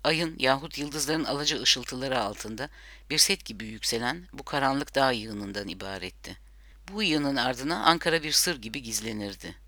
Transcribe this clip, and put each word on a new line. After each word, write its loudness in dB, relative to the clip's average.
ayın 2
yahut 2
yıldızların 0
alaca 0
ışıltıları 0
altında -4
bir 0
set 4
gibi -10
yükselen -2
bu -12
karanlık 0
dağ 6
yığınından -4
ibaretti. -8
Bu -2
yığının 2
ardına 0
Ankara 4
bir -4
sır 2
gibi -10
gizlenirdi. -6